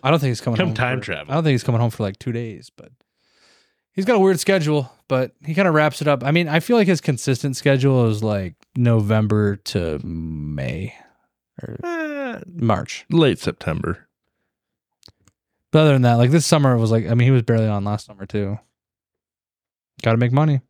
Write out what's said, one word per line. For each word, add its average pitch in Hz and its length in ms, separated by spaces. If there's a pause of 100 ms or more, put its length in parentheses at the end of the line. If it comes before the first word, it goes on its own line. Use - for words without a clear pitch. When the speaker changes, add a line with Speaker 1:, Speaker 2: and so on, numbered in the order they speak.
Speaker 1:
I 135 80
don't 160 100
think 139 100
he's 117 100
coming 117 160
Speaker 2:
Come - 120
Speaker 1:
home 110 60
Speaker 2:
time 123 260
Speaker 1:
for, - 60
Speaker 2:
travel. 76 260
Speaker 1:
I - 20
don't 160 100
think 151 80
he's 123 120
coming 117 180
home 120 80
for, - 120
like, 98 160
two 123 140
days, 113 420
but - 180 (1000)
he's 190 140
got 240 100
a 196 40
weird 190 200
schedule, 151 500 (180)
but 131 240 (120)
he 156 80
kinda 180 200
wraps 151 280
it 147 80
up. 135 160
I 135 60
mean, 170 180
I 156 120
feel 240 180
like 208 80
his 180 160
consistent 135 560
schedule 135 500
is, 107 140
like, 101 320 (200)
November 107 840
to 82 460
May 76 920 (680)
or - 220
Speaker 2:
Eh, 302 600
Speaker 1:
March. 117 640
Speaker 2:
late 156 280
September. - 640 (1700)
Speaker 1:
But 156 80
other 156 140
than 131 80
that, 120 120
like, 123 160
this 156 160
summer 139 320
was 113 140
like, 113 140
I 117 80
mean, 120 120
he 135 60
was 127 100
barely 113 240
on 104 180
last 104 220
summer 98 180
too. 101 340 (1400)
Gotta 113 140
make 120 160
money. 143 380